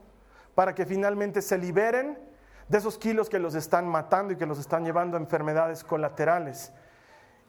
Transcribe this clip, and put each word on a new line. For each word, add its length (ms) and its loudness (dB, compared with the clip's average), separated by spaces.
para 200 4
que 100 -2
finalmente 560 0
se 160 0
liberen 640 0
de 80 4
esos 220 -2
kilos 320 0
que 80 0
los 160 -2
están 340 2
matando 460 2
y 20 -4
que 80 -2
los 140 -4
están 260 -2
llevando 320 0
a 40 0
enfermedades 640 0
colaterales. 880 -2